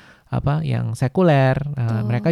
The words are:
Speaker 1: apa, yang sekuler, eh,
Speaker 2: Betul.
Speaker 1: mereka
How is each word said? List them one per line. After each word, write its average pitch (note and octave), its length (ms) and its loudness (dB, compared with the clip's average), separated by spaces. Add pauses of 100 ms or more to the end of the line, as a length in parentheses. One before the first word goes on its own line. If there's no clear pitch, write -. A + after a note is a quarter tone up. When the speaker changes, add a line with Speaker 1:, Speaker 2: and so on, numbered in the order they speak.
(280)
Speaker 1:
apa, C#3 320 -2
yang A#2+ 320 -2
sekuler, C3+ 640 2
eh, C#3+ 240 -6
Speaker 2:
Betul. A2+ 240 -2
Speaker 1:
mereka A#2 280 -2